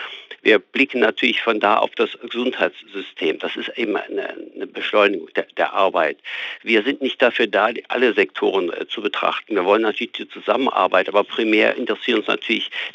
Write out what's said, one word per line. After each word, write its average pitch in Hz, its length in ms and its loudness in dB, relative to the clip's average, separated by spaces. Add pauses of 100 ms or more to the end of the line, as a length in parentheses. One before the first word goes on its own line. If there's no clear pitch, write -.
(420)
Wir 107 160 6
blicken 127 420 0
natürlich 117 400 2
von 110 180 0
da 104 200 4
auf - 140 2
das 110 180 0 (100)
Gesundheitssystem. 101 1200 -4
Das 90 180 -8
ist - 220 -8
eben 107 180 0
eine, - 320 -6 (260)
eine - 120 -10
Beschleunigung 101 720 0
der, - 100 -2 (100)
der 80 160 0
Arbeit. 90 460 2 (440)
Wir 107 200 2
sind 139 180 -2
nicht 131 220 -2
dafür 120 240 2
da, 104 260 2
die, 117 160 -10
alle 123 240 2
Sektoren, 95 600 0
äh, 87 140 -8
zu - 160 -10
betrachten. 95 520 -4
Wir 90 100 0
wollen 104 180 4
natürlich 110 300 -4
die 104 160 -12
Zusammenarbeit, 101 800 0
aber 101 160 2
primär 110 520 2
interessieren 110 440 -2
uns - 80 -6
natürlich - 420 -2 (240)